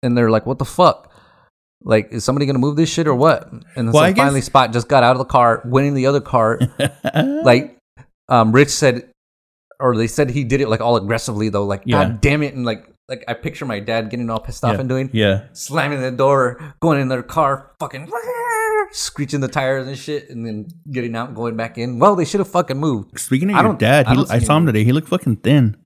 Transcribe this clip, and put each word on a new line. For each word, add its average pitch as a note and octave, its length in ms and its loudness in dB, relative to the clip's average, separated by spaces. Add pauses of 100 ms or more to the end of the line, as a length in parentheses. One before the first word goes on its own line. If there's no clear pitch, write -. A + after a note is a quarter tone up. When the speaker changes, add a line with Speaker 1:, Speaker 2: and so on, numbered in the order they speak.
Speaker 1:
And A#2+ 140 0
they're A#2 120 4
like, A2 160 2
"What B2+ 140 -6
the A2+ 60 -4
fuck? - 480 0 (680)
Like, A2 300 0
is C3 140 -6
somebody C#3+ 200 0
gonna C3+ 140 0
move D3 160 0
this D#3+ 140 2
shit D#3+ 180 -2
or C#3 80 2
what?" C#3+ 360 2
And - 120 -18 (120)
then B2 120 -4
Speaker 2:
Well, A2+ 80 0
Speaker 1:
so D3+ 40 8
Speaker 2:
I E3+ 120 4
guess F#3+ 140 2
Speaker 1:
finally C#3 160 0
Spot B2 320 2
just A#2 160 -2
got C3+ 140 6
out B2 100 6
of B2+ 60 0
the C3 60 -2
car, A#2+ 380 4
went C3 240 2
in C#3+ 60 -2
the C3 140 0
other C#3+ 140 2
car. A2+ 380 0 (180)
Speaker 2:
<laughs> - 380 -4
Speaker 1:
Like, C4+ 640 2 (500)
um, A2+ 240 4
Rich C#3 180 6
said, B2 400 0 (680)
or B2+ 160 0
they A2+ 120 0
said C#3 240 0
he C#3 120 -2
did C3 180 0
it, A#2+ 80 -2
like, A2+ 120 0
all A#2+ 160 2
aggressively, A2 520 -2
though, G2+ 160 -2
like, G2 200 -4
Speaker 2:
Yeah. B2 200 2
Speaker 1:
"God A2+ 160 -4
damn D3 220 2
it," C#3 100 -6
and, B2+ 120 -6
like, A2+ 220 -6 (220)
like, C3 180 -10
I A#2+ 80 -6
picture - 300 -12
my A2 140 -6
dad A2 300 -4
getting A#2+ 200 -6
all A2+ 100 -4
pissed - 260 -10
off A2+ 80 2
Speaker 2:
Yeah. G2 80 -2
Speaker 1:
and C3 80 -4
doing, C3 240 -4
Speaker 2:
Yeah. G#2 300 2 (100)
Speaker 1:
slamming C#3+ 480 -4
the B2+ 100 -4
door, C3 480 2 (220)
going D#3+ 180 2
in C3+ 80 -2
their B2+ 160 -4
car, C#3+ 560 -2
fucking D3 300 -12 (840)
screeching - 480 -6
the C3+ 80 -2
tires C3+ 400 -4
and C3+ 100 -12
shit, D3 320 -10
and A#2 160 -10
then G#2+ 220 -10 (240)
getting A#2+ 240 -6
out A#2 120 -8
and B2+ 80 -16
going A2+ 200 -6
back A2+ 220 -8
in. A#2+ 220 -6
Well, G3 160 4
they E3+ 100 0
should G3+ 140 -4
have F#3+ 100 -4
fucking F3 280 -2
moved. C#3 420 -4
Speaker 2:
Speaking D3 300 -2
of G#3 60 -2
Speaker 1:
I - 40 4
Speaker 2:
your D#3+ 100 4
Speaker 1:
don't, - 100 -4
Speaker 2:
dad, C3 280 4
Speaker 1:
I - 40 -4
Speaker 2:
he, B2+ 40 6
Speaker 1:
don't C3+ 120 2
see - 80 -4
Speaker 2:
I A#2 40 4
saw D3 180 2
him E3 60 4
Speaker 1:
him. E3 40 2
Speaker 2:
today. G#2+ 160 2
He A#2+ 100 4
looked D#3 160 0
fucking C#3 280 0
thin. A#2+ 480 2